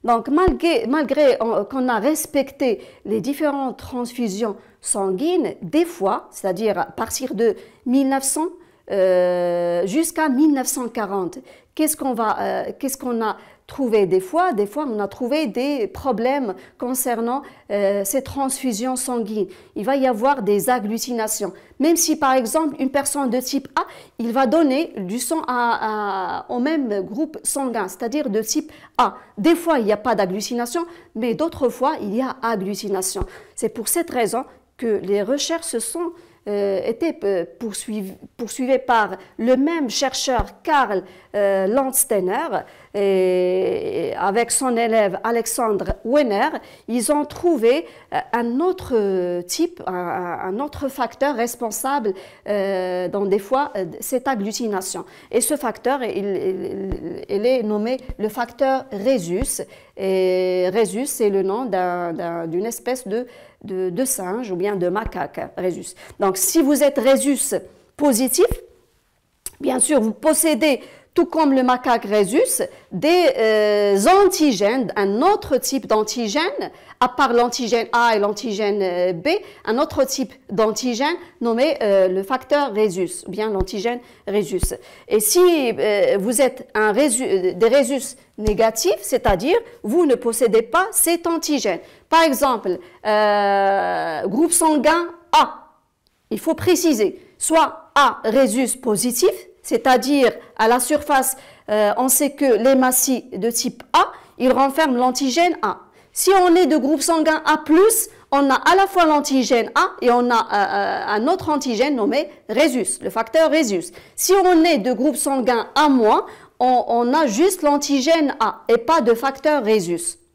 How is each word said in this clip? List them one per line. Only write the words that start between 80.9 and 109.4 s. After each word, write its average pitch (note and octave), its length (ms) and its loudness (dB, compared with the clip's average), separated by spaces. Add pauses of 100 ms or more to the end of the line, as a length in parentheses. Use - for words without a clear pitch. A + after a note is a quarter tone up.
nommé, B3 440 0
euh, G3 240 4
le F#3 160 -2
facteur C4 500 -2
rhésus, F#3+ 540 -2
ou - 20 -12
bien G#3+ 220 -4
l'antigène G3+ 480 -4 (280)
rhésus. F#3+ 460 -2 (340)
Et G#3+ 120 2
si, E4+ 200 2 (380)
euh, F#3+ 420 2
vous A3+ 220 0
êtes - 320 0
un G#3+ 180 2
rhésus, C4 360 2
euh, F#3 260 0
des F3+ 140 2
rhésus C4 480 2 (240)
négatifs, A3 640 0
c'est-à-dire A#3+ 560 0 (260)
vous D4+ 240 2
ne B3 80 4
possédez A#3 480 2
pas F4+ 280 0
cet E4+ 360 0
antigène. D4+ 520 -2 (300)
Par E4 140 6
exemple, A#3 560 0 (260)
euh, G3 1200 2
groupe D4 240 2
sanguin D#4+ 580 2 (220)
A, - 380 2 (640)
il A3 80 -4
faut D#4+ 160 0
préciser, D4 680 2 (140)
soit - 560 0
A C4+ 300 4
rhésus A#3+ 540 2
positif, B3 520 0 (360)
c'est-à-dire B3+ 680 2 (240)
à A3 100 2
la B3 140 4
surface, C#4+ 560 0 (320)
euh, G#3+ 260 2
on B3+ 140 0
sait C#4 220 0
que C#4+ 120 -4
l'hématie B3+ 880 2
de G#3 180 -4
type - 320 -6 (120)
A, E4+ 180 2 (260)
il B3 140 2
renferme C4+ 460 2
l'antigène B3+ 640 2
A. G3+ 160 -2 (340)
Si - 200 2
on F4+ 220 6
est F4+ 120 6
de D#4 100 2
groupe C#4+ 260 2
sanguin D#4 440 2
A D4+ 140 2
plus, F4 500 4 (220)
on C#4 180 4
a C4 60 4
à E4+ 200 4
la G4 120 4
fois F#4 180 4
l'antigène C4+ 720 2